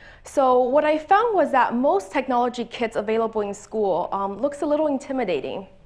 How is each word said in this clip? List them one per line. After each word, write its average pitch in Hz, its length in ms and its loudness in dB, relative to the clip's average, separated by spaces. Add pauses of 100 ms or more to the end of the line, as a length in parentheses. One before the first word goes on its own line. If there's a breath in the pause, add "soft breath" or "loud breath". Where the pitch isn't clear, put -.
(240 loud breath)
So 254 380 2
what 262 220 2
I 302 140 2
found 403 380 2
was 294 160 2
that 247 220 2
most 294 380 0
technology 247 540 -2
kits 220 300 -6
available 220 460 -2
in 202 120 -4
school, 196 580 -2
um, 196 280 -4
looks 285 220 -4
a 330 40 -2
little 302 220 2
intimidating. 202 800 -4 (180)